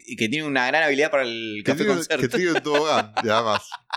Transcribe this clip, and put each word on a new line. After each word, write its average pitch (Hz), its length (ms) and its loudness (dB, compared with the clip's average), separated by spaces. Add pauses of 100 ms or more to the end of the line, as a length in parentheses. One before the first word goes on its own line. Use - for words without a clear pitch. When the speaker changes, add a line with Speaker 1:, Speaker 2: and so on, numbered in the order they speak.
(180)
Speaker 1:
que 113 100 0
tiene 151 180 -2
una 135 220 0
gran 156 160 2
habilidad 147 260 2
para 139 140 2
el 113 420 -6
Speaker 2:
que 127 60 0
Speaker 1:
café 156 140 0
Speaker 2:
tiene, 202 100 2
Speaker 1:
concert. 160 260 -2
Speaker 2:
que 131 60 0
tiene 170 240 0
un - 100 0
tobogán, 147 520 0 (100)
y 110 60 0
además. 110 340 2 (340)